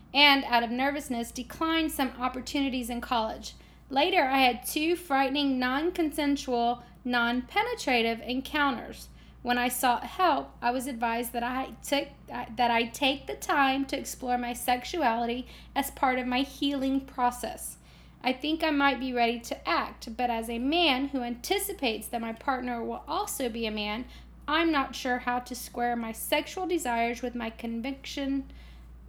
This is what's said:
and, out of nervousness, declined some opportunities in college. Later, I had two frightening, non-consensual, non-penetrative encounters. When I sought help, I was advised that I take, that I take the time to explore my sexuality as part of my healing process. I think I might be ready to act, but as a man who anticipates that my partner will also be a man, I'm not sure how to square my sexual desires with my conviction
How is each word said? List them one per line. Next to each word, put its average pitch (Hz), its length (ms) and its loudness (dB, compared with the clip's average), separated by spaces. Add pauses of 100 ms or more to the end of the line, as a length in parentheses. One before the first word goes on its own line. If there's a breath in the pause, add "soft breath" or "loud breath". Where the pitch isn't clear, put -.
(140 loud breath)
and, 277 300 8
out 240 180 4
of 233 80 -2
nervousness, 254 640 -2
declined 320 600 -2
some 254 260 -2
opportunities 254 720 -2
in 240 140 -6
college. 220 520 -2 (360 soft breath)
Later, 330 320 4
I 269 160 4
had 247 280 6
two 320 300 0
frightening, 277 640 2
non-consensual, 269 1200 2 (220 loud breath)
non-penetrative 247 1200 2
encounters. 262 840 -2 (340 soft breath)
When 240 160 0
I 247 100 2
sought 247 360 2
help, 277 460 2 (120)
I 240 80 2
was 247 160 0
advised 233 480 -2
that 233 80 -2
I 254 280 -4 (120)
take, 285 260 0 (200)
that 240 420 0
I 233 140 4
take 269 420 0
the 415 80 -4
time 277 520 4
to 269 120 -4
explore 247 400 -2
my 247 160 -4
sexuality 247 920 0 (300 loud breath)
as 277 140 0
part 254 280 2
of 247 80 -2
my 247 140 2
healing 269 600 0
process. - 760 -2 (460 soft breath)
I 254 100 2
think 311 320 -2
I 320 60 4
might 277 300 4
be 254 120 -4
ready 240 280 2
to - 280 -8
act, 240 480 -2
but 247 140 0
as 226 180 -2
a 233 100 -4
man 277 500 2
who 269 140 -2
anticipates 240 840 -2
that 233 140 -4
my 226 100 -4
partner 247 500 -2
will 226 240 -6
also 302 440 -2
be 226 160 -4
a 214 40 -2
man, 214 360 -4 (420 loud breath)
I'm 320 240 4
not 269 220 0
sure 247 240 -2
how 247 220 -2
to 247 140 -10
square 240 420 -4
my 226 160 -4
sexual 302 540 -2
desires 240 540 0
with 240 140 -4
my 233 160 -6
conviction 269 1000 -6 (580 soft breath)